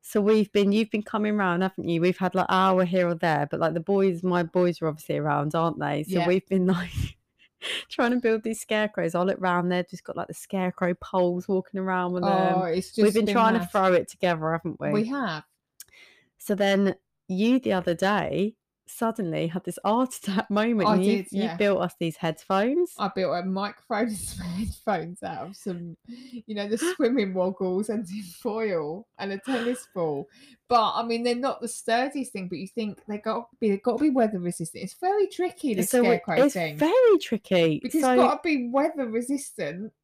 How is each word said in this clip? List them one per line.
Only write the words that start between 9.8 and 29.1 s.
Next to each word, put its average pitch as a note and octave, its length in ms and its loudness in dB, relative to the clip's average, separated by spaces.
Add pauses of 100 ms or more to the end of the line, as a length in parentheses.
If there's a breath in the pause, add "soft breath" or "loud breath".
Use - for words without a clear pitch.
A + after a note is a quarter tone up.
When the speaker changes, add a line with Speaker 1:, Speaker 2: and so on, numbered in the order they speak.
Speaker 1:
just - 140 -18
got, - 120 -10
like, - 120 -8
the D#3 60 -12
scarecrow F#3 680 -2
poles F3+ 480 0
walking F#3+ 320 -2
around F#3 320 -2
with F3+ 100 -2
them. F#3+ 360 2
Speaker 2:
Oh, F#3 40 0
it's F3+ 340 -4
Speaker 1:
We've G#3 100 4
Speaker 2:
just G#3 80 4
Speaker 1:
been G#3+ 120 2
Speaker 2:
been G#3 80 0
Speaker 1:
trying A3 200 4
to - 60 2
Speaker 2:
mad. F3 120 -6
Speaker 1:
throw F#3+ 200 4
it E3+ 160 2
together, D#3+ 440 -2
haven't E3 260 -6
we? - 140 -2
Speaker 2:
We G#3+ 140 2
have. A3+ 360 -4 (960 soft breath)
Speaker 1:
So - 160 -4
then G3 400 2 (320)
you A3 320 2
the A3+ 140 0
other F3 220 0
day F#3+ 600 0 (320)
suddenly F3 600 -4
had E3+ 160 -4
this - 220 -8
art A#3+ 300 2
<laughs> - 80 -14
attack - 280 -2
moment G#3+ 380 2
Speaker 2:
I G#3+ 80 4
Speaker 1:
and F#3 80 4
you, G#3 140 4
Speaker 2:
did, F#3+ 120 -8
Speaker 1:
you G3 140 -2
Speaker 2:
yeah. F3 120 -4
Speaker 1:
built G3+ 240 2
us F3 200 -4
these E3 160 -4
headphones. G#3 840 -2
Speaker 2:
I G3+ 160 -2
built F3+ 220 0
a F3+ 100 -4
microphone G3+ 600 -4
<laughs> - 0 -
and G#3+ 80 -6
some - 300 -12
headphones F3 760 -6
out E3 280 -8
of G3+ 60 -18
some, F3 400 -10 (120)
you A#3+ 480 -14
know, G3+ 100 -2
the G#3+ 120 0
Speaker 1:
<gasps> F4 180 0
Speaker 2:
swimming A#3 360 4
woggles F#3 560 0
and A3 160 -2
tin G3 180 -10
foil F#3 840 -4 (120)